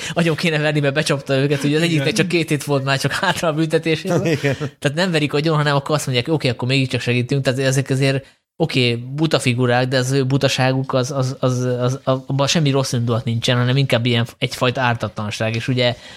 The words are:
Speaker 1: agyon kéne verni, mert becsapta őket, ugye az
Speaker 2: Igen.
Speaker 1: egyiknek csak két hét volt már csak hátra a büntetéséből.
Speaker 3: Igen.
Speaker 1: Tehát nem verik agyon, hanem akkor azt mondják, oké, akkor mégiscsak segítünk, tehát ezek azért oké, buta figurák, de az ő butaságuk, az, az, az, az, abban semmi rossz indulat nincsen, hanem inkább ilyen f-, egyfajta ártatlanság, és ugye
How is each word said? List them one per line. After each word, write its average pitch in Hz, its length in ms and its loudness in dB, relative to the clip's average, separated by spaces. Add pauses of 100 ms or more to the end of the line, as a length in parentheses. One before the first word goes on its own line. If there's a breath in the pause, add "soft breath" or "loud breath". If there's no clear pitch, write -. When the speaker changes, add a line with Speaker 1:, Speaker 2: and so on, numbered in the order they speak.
(140 loud breath)
Speaker 1:
agyon 165 220 2
kéne 156 240 0
verni, 151 200 0
mert 143 140 0
becsapta 143 420 -2
őket, 139 280 0
ugye 147 120 2
az 156 60 2
Speaker 2:
Igen. 170 120 2
Speaker 1:
egyiknek 135 200 0
csak 156 140 0
két 165 220 0
hét 147 140 0
volt 143 200 0
már 135 160 0
csak 135 120 -2
hátra 180 360 0
a 156 60 0
büntetéséből. 160 720 0
Speaker 3:
Igen. 143 300 0 (240)
Speaker 1:
Tehát 143 180 -2
nem 185 140 0
verik 151 220 0
agyon, 151 220 2
hanem 147 200 2
akkor 143 200 0
azt 139 100 -2
mondják, 123 220 -2
oké, 151 220 0
akkor 117 180 -4
mégiscsak 131 340 0
segítünk, 123 420 0
tehát 131 160 0
ezek 135 300 0
azért 135 360 0 (300 loud breath)
oké, 127 400 2
buta 139 440 0
figurák, 123 480 2
de 131 100 0
az 127 140 0
ő 139 140 2
butaságuk, 131 680 0
az, 127 180 0
az, 135 280 -2
az, 127 240 0
az, 123 400 -2
abban 135 440 0
semmi 147 240 2
rossz 135 200 0
indulat 117 320 0
nincsen, 117 340 0
hanem 123 200 2
inkább 127 280 2
ilyen 117 200 2
f-, - 120 -16
egyfajta 127 440 -2
ártatlanság, 113 720 -2
és 113 120 -6
ugye 123 280 0 (220 loud breath)